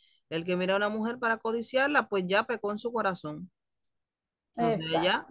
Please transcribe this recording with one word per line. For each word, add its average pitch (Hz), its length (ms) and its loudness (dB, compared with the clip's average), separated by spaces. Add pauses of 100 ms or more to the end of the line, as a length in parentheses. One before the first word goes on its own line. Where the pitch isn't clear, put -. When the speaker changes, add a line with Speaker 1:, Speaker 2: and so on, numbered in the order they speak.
(300)
Speaker 1:
el 165 160 -4
que 180 100 0
mira 185 200 0
a - 20 4
una 208 120 2
mujer 220 300 -4
para 226 180 0
codiciarla, 240 720 0
pues 196 200 0
ya 196 180 4
pecó 208 260 -4
en 208 80 -6
su 240 140 -6
corazón. 180 580 -4 (1000)
O - 40 -20
sea, 233 200 2
Speaker 2:
Exacto. 160 240 0
Speaker 1:
ya, 180 320 4